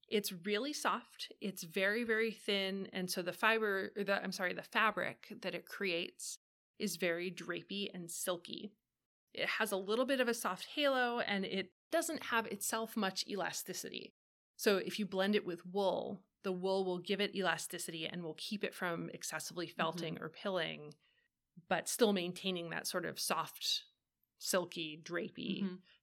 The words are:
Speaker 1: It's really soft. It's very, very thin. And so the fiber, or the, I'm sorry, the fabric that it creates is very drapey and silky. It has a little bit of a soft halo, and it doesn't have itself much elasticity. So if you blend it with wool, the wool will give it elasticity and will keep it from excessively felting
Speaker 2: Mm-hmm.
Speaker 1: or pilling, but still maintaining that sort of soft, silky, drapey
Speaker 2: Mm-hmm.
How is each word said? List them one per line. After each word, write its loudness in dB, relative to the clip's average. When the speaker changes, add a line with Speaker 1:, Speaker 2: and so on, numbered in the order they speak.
Speaker 1:
It's 0
really -2
soft. -2
It's -4
very, 2
very 4
thin. 0
And -2
so 0
the -2
fiber, 4
or 0
the, 2
I'm -2
sorry, 0
the -6
fabric 0
that -4
it -8
creates -2
is -2
very 0
drapey -4
and -8
silky. -4
It -2
has 0
a 2
little 2
bit 2
of 2
a 4
soft -2
halo, 4
and 2
it -2
doesn't 2
have 2
itself -2
much 2
elasticity. -4
So 6
if -2
you -2
blend 4
it 2
with -6
wool, 2
the 0
wool 2
will 2
give 0
it 0
elasticity 0
and -6
will -6
keep -4
it -2
from -2
excessively -6
felting -2
Speaker 2:
Mm-hmm. -8
Speaker 1:
or -4
pilling, -2
but 2
still 6
maintaining -2
that -2
sort -2
of -4
soft, -2
silky, 0
drapey -2
Speaker 2:
Mm-hmm. 0